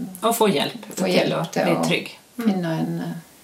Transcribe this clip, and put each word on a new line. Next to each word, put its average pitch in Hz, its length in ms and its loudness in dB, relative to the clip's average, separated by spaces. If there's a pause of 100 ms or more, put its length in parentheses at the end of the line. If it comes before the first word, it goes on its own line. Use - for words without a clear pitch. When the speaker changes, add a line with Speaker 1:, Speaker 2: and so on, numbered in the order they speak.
(240)
Speaker 1:
Og 226 120 2
få 220 180 4
hjelp - 300 -2 (100)
Speaker 2:
få 185 120 -2
Speaker 1:
til - 20 2
Speaker 2:
hjelp - 340 2
Speaker 1:
å 165 100 -6
Speaker 2:
til - 120 0
Speaker 1:
bli 170 100 2
Speaker 2:
å 170 100 2
Speaker 1:
trygg. 165 260 0 (280)
Mm. 233 80 -4
Speaker 2:
finne 175 340 2
en, 165 220 -2
eh, 170 120 -6 (300)